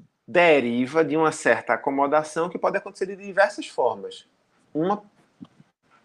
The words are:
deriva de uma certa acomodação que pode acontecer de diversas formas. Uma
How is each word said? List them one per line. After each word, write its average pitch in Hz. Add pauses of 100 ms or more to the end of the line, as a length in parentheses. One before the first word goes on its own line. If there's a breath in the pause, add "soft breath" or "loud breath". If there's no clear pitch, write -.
(260)
deriva 135
de 143
uma 156
certa 117
acomodação 143
que 175
pode 185
acontecer 196
de 196
diversas 202
formas. 107 (480)
Uma 185 (1000)